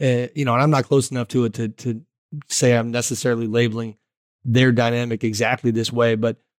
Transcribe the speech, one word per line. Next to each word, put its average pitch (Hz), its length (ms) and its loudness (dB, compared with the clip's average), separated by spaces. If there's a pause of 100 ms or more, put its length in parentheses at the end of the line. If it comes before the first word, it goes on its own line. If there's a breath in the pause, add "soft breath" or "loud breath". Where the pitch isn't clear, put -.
uh, 123 340 0
you 143 100 -2
know, 120 80 2
and 123 100 2
I'm 156 80 4
not 135 140 2
close 139 260 0
enough 123 180 -6
to 123 160 0
it 110 80 -4
to, 113 160 -4
to 113 320 -8 (480)
say 123 260 2
I'm 117 140 0
necessarily 117 580 -2
labeling 113 500 -2 (460)
their 127 280 4
dynamic 120 520 0
exactly 117 480 0
this 113 200 -2
way, 117 240 2
but 113 220 -2 (220)